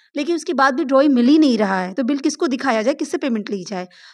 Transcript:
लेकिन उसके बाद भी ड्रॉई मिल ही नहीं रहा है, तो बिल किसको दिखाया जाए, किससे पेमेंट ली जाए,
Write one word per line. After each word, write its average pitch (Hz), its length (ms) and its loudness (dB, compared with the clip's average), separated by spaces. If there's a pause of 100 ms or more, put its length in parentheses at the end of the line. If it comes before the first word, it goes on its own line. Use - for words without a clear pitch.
(180)
लेकिन 302 180 -2
उसके 320 180 -6
बाद 269 200 2
भी 294 100 -2
ड्रॉई 269 240 4
मिल 240 200 4
ही 302 100 6
नहीं 277 200 4
रहा 190 240 0
है, 185 120 -8
तो 269 100 -4
बिल 285 140 0
किसको 302 300 -2
दिखाया 240 340 -2
जाए, 254 120 0
किससे 302 240 -6
पेमेंट 233 320 -4
ली 196 140 -6
जाए, 180 240 -8 (260)